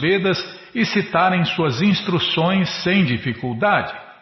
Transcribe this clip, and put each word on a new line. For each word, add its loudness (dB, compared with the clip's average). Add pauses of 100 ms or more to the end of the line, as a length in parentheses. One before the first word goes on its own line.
Vedas 0 (300)
e 0
citarem 2
suas -2
instruções 0 (140)
sem 4
dificuldade. -2 (280)